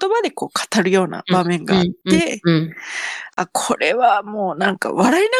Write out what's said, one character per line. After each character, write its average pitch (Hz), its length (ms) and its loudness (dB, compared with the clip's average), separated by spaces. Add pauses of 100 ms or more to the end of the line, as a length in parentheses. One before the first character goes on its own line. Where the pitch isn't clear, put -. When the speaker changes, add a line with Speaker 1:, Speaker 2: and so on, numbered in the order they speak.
Speaker 1:
葉 453 140 0
で 349 80 -2
こ - 160 -8
う - 20 -8
語 - 340 -2
る 180 80 2
よ 185 140 4
う 165 40 -4
な - 220 -10
場 180 140 4
面 170 220 -2
が 190 120 4
あ 180 40 4
っ - 20 2
て、 202 580 0
Speaker 2:
う 170 80 2
ん、 165 40 6
う 156 40 4
ん、 156 40 0
う - 40 -2
ん、 - 20 -8
う - 20 -12
ん。 - 40 -16 (640)
Speaker 1:
あ、 180 120 -2
こ - 280 -2
れ - 160 0
は 220 300 4
も 202 320 -4
う - 20 -12
な 190 160 0
ん 185 60 -6
か - 140 -4
笑 254 300 4
い 427 60 2 (120)